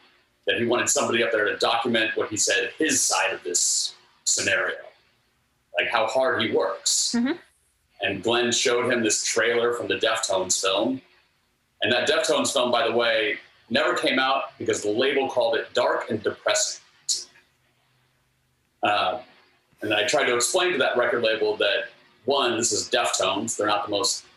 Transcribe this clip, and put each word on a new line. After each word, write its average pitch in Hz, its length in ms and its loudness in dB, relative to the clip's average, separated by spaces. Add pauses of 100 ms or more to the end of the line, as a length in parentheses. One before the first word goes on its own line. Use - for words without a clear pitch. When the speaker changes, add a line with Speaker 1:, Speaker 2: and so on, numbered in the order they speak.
(460)
Speaker 1:
that - 120 0
he 117 80 -2
wanted 117 240 0
somebody 117 340 0
up 113 80 0
there 107 140 2
to 95 120 -2
document 117 580 0
what 104 140 -2
he 107 80 -6
said, 120 400 0
his 139 240 0
side - 320 0
of - 100 -10
this - 520 -2 (280)
scenario, - 540 0 (1000)
like, - 120 -2
how 113 180 2
hard 127 340 0
he 110 100 -2
works. - 640 -2
Speaker 2:
Mm-hmm. 254 160 0 (680)
Speaker 1:
And - 220 -4
Glenn 117 280 2
showed 120 420 2
him 117 100 0
this 107 200 0
trailer 117 500 2
from 101 140 -6
the 95 80 0
Deftones 95 640 0
film. 107 400 0 (800)
And 104 100 0
that 117 160 2
Deftones 151 460 2
film, 123 180 2
by 117 160 2
the 113 60 0
way, 113 460 0 (300)
never 143 280 0
came 131 220 0
out 135 400 0
because 110 240 -2
the 104 80 0
label 135 380 0
called 113 280 0
it - 160 -6
dark - 360 0
and 113 140 -4
depressing. - 580 -2 (2000)
Uh, 98 360 0 (640)
and 107 120 -2
I 104 120 2
tried 175 220 2
to 120 80 2
explain 180 380 2
to 135 40 -2
that 127 180 2
record 120 280 2
label 107 340 2
that, 101 320 0 (360)
one, 127 320 2
this - 140 0
is 95 180 -4
Deftones. 107 680 0
They're 104 100 2
not 104 180 2
the 101 60 -6
most 101 340 -2 (120)